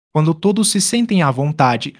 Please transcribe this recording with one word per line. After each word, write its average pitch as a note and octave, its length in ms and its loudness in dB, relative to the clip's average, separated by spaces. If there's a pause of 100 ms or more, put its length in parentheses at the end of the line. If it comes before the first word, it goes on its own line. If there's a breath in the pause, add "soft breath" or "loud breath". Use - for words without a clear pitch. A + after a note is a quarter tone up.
(120)
Quando D#3 220 2
todos G3+ 360 0
se G3+ 100 -2
sentem A3+ 400 0
à C#3+ 120 2
vontade, C3+ 680 -2